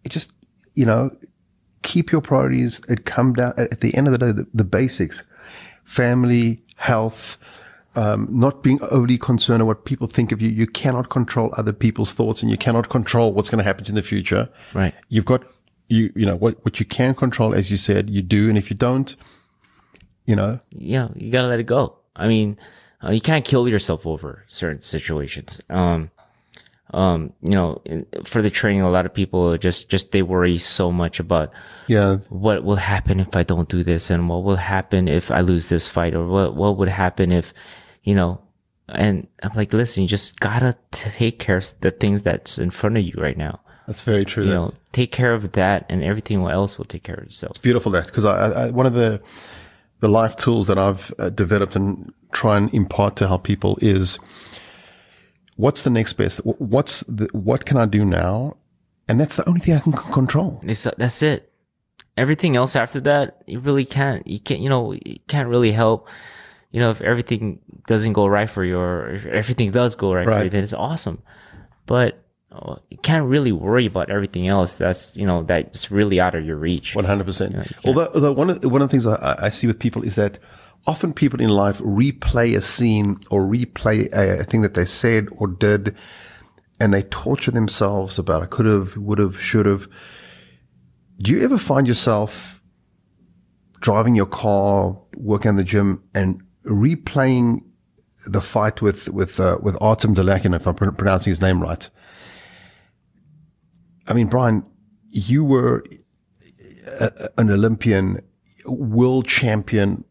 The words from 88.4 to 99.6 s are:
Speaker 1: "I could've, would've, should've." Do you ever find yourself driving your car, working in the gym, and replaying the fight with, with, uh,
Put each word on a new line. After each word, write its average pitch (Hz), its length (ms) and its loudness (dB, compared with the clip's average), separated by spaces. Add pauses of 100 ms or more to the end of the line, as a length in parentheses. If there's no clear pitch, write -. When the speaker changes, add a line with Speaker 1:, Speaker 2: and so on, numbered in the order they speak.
Speaker 1:
"I 85 60 -6
could've, 104 500 0
would've, 101 440 0
should've." 101 460 2 (1300)
Do 98 140 2
you - 100 2
ever 254 140 2
find 135 300 2
yourself 110 760 -2 (1200)
driving 110 340 2
your 98 100 4
car, 98 720 0 (180)
working 104 340 0
in 101 60 4
the 98 80 2
gym, 98 400 0 (100)
and 95 280 -2 (240)
replaying 123 920 2 (680)
the 98 160 -2
fight 107 400 0
with, 101 280 0
with, 95 300 -4
uh, 92 220 2